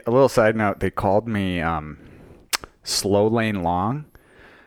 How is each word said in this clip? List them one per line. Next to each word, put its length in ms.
a 40
little 180
side 280
note: 240
they 100
called 360
me, 340
um, 380
Slow 440
Lane 340
Long 440